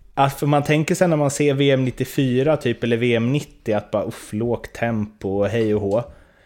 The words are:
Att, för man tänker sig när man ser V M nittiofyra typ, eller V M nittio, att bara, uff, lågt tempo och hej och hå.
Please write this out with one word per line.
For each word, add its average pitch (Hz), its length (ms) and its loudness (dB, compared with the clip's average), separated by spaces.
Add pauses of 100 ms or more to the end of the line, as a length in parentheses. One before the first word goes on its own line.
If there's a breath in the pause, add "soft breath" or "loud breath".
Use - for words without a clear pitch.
(140)
Att, 135 240 2
för 147 80 -2
man 147 160 2
tänker 151 320 0
sig 180 140 4
när 160 80 2
man 143 140 0
ser 147 240 2
V 139 160 2
M 131 140 2
nittiofyra 131 720 0
typ, 120 280 -4
eller 117 120 2
V 120 180 2
M 117 180 0
nittio, - 420 -4
att 104 160 -4
bara, 104 140 -2
uff, - 280 -10
lågt 110 400 -4
tempo 110 560 -4 (100)
och 101 100 2
hej 110 260 0
och 104 60 0
hå. 101 240 -2 (420 soft breath)